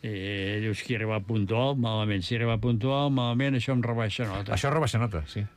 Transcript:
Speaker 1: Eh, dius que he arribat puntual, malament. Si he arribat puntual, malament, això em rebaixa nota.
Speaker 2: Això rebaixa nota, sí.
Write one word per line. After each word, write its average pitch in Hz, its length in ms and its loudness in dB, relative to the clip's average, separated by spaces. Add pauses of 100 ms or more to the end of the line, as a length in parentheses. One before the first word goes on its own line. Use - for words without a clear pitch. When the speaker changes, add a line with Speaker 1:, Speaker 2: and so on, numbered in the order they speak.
Speaker 1:
Eh, 101 540 -4
dius 107 220 -2
que 127 100 -4
he 117 40 0
arribat 107 280 -2
puntual, 113 540 0
malament. 107 440 0
Si 120 120 -2
he - 20 0
arribat 117 240 2
puntual, 123 500 2
malament, 127 460 2
això 123 160 0
em 123 80 4
rebaixa 117 460 -2
nota. 95 260 -4
Speaker 2:
Això - 180 2
rebaixa 147 280 2
nota, 101 280 0
sí. - 140 -6 (160)